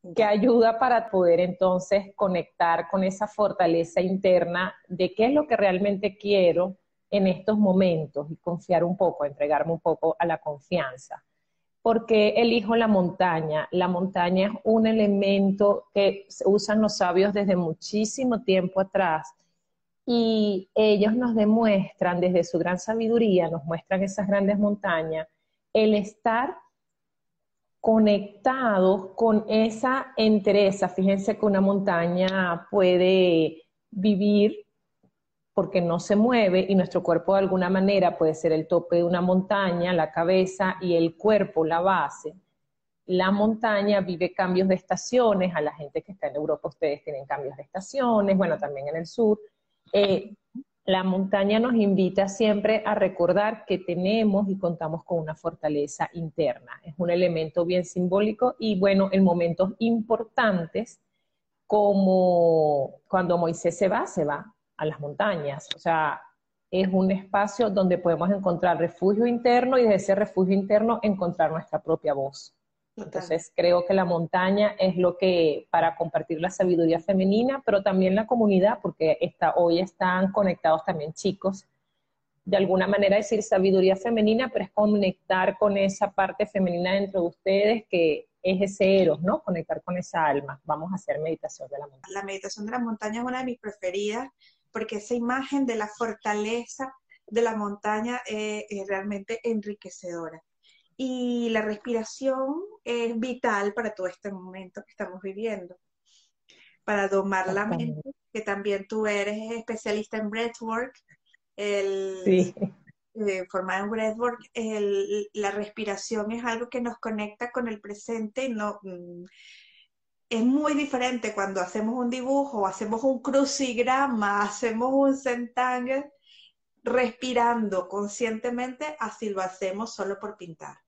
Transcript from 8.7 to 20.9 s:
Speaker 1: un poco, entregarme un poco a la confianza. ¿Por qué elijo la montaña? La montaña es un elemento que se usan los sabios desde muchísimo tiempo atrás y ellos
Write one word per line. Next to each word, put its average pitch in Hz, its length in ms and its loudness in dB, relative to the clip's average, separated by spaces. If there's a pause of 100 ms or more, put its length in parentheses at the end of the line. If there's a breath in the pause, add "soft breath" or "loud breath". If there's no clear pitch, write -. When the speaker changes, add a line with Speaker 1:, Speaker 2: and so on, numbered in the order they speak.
Speaker 1:
un 175 140 0
poco, 165 300 0
entregarme 147 480 0
un 160 60 -6
poco 160 380 0
a 170 60 0
la 165 140 -2
confianza. 143 840 -8 (600)
¿Por 226 240 2
qué 214 320 4
elijo 233 380 2
la 226 120 2
montaña? 170 840 0
La 180 160 0
montaña 185 640 0
es - 100 -14
un 220 220 4
elemento 202 1040 2
que 196 380 0
se - 180 -2
usan 208 320 2
los 208 160 2
sabios 190 380 2
desde 202 220 2
muchísimo 214 880 -2
tiempo 185 380 0
atrás 185 500 -2 (760)
y 220 680 0
ellos 214 400 4